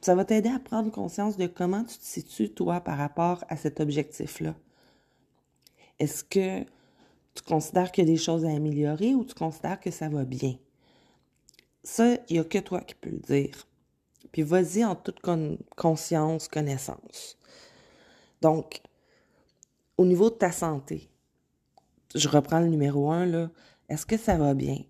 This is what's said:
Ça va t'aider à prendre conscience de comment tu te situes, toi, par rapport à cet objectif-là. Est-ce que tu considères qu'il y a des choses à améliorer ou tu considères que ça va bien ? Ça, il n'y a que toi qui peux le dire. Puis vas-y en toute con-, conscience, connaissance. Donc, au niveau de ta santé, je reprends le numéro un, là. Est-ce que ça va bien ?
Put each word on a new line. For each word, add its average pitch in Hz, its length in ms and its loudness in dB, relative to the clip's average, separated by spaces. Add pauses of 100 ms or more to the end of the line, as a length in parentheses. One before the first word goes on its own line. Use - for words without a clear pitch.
Ça 180 120 6
va 190 120 2
t'aider 220 240 2
à 262 80 -2
prendre 220 320 -4
conscience 202 480 -4
de 185 80 -2
comment 180 380 -2
tu - 120 -16
te - 80 -20
situes, - 460 -6
toi, 175 320 -2
par 151 160 -4
rapport 170 500 -2
à - 80 -6
cet 147 240 -4
objectif-là. 147 720 -4 (1400)
Est-ce - 240 -2
que 190 400 -2
tu - 840 -20
considères 180 460 0
qu'il 175 140 4
y 156 40 4
a - 20 6
des 160 80 2
choses 165 240 0
à 165 60 0
améliorer 151 640 0
ou 247 100 2
tu - 100 -16
considères 160 460 -6
que 185 100 -6
ça 156 200 -6
va 147 140 -2
bien ? 131 320 -4 (1300)
Ça, 240 320 4 (140)
il 165 60 -2
n'y 165 40 4
a 160 60 2
que 165 140 -2
toi 185 240 -4
qui - 120 -20
peux - 160 -12
le - 100 -6
dire. 139 460 -2 (680)
Puis 160 100 0
vas-y 175 420 2
en 190 120 0
toute - 240 -12
con-, 160 360 -2 (200)
conscience, 160 720 0
connaissance. - 920 -8 (1040)
Donc, 156 400 2 (1120)
au 185 80 6
niveau 180 240 6
de 226 60 0
ta 185 180 0
santé, 156 560 -6 (1040)
je 147 140 2
reprends 147 320 4
le 170 80 4
numéro 143 420 2
un, 170 140 0
là. 165 260 -2 (380)
Est-ce - 160 -6
que 220 140 0
ça 208 180 2
va 147 160 4
bien ? 139 260 -2 (120)